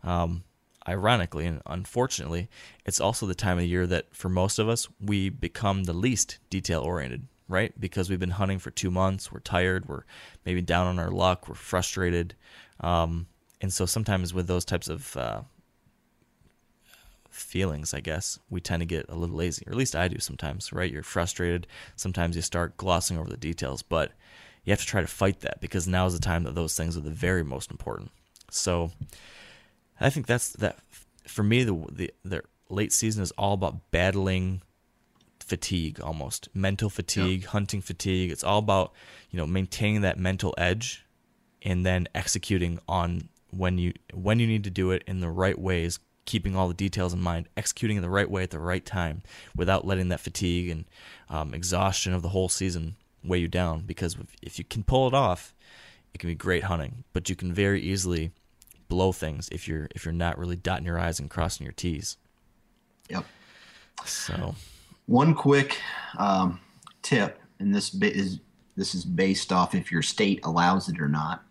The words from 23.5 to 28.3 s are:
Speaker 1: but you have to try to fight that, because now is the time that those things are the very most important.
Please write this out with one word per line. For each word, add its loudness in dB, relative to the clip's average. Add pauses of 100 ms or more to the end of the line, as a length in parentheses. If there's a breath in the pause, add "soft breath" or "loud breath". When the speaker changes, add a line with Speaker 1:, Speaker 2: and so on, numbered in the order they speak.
Speaker 1:
but 0 (520 loud breath)
you 2
have 4
to -4
try 0
to -2
fight 2
that, -6
because -2
now 4
is 2
the -4
time 0
that -4
those -2
things -2
are -6
the -6
very 2
most -6
important. -10 (380)